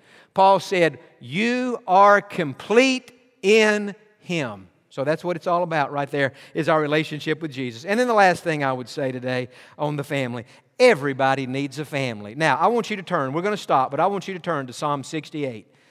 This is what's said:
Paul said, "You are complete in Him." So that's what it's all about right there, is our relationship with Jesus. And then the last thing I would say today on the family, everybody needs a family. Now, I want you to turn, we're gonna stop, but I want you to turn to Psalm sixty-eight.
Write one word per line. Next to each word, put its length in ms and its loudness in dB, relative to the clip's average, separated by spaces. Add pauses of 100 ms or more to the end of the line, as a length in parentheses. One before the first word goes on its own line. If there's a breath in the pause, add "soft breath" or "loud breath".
(340 soft breath)
Paul 260 6
said, 400 0 (200)
"You 680 -4
are 320 8
complete 920 0 (300)
in 540 4 (240)
Him." 480 -6 (260)
So 80 -6
that's 220 -2
what 100 -2
it's 140 -8
all 160 2
about 260 0
right 180 -4
there, 260 0 (200 loud breath)
is 140 -2
our 120 4
relationship 640 -2
with 80 -8
Jesus. 340 -8
And 140 -2
then 80 0
the 80 0
last 300 4
thing 180 -2
I 100 0
would 160 -8
say 220 -4
today 380 -6 (280 loud breath)
on 200 -4
the 80 -6
family, 400 -4 (340 soft breath)
everybody 680 2
needs 320 -6
a 40 -8
family. 520 -6
Now, 220 2
I 100 2
want 220 -2
you 40 -6
to 80 -8
turn, 300 -2
we're 100 -4
gonna 140 -2
stop, 340 0
but 80 -4
I 80 2
want 220 -4
you 60 -8
to 60 -12
turn 280 -6
to 40 -14
Psalm 300 -4
sixty-eight. 640 -10 (240 soft breath)